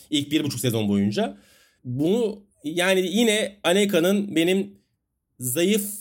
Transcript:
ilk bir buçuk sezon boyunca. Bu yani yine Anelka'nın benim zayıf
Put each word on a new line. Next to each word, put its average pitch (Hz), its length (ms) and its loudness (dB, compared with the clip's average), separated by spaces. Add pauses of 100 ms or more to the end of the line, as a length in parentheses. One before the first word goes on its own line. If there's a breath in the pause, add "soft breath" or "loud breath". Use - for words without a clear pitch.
ilk 147 220 -2
bir 151 120 0
buçuk 131 160 -4
sezon 110 300 0
boyunca. 104 480 0 (460 loud breath)
Bu 185 600 -2 (180)
yani 180 540 0
yine 220 460 0
Anelka'nın 196 720 2
benim 190 400 0 (640)
zayıf 175 440 0 (180)